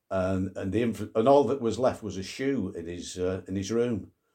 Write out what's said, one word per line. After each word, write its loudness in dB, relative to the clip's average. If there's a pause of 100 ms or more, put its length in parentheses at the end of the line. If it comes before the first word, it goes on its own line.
And, 0
and -4
the 4
inf-, -2
and 4
all 8
that -2
was 0
left 2
was -6
a -6
shoe -4
in -8
his, -10
uh, -2
in -4
his -2
room. 0 (280)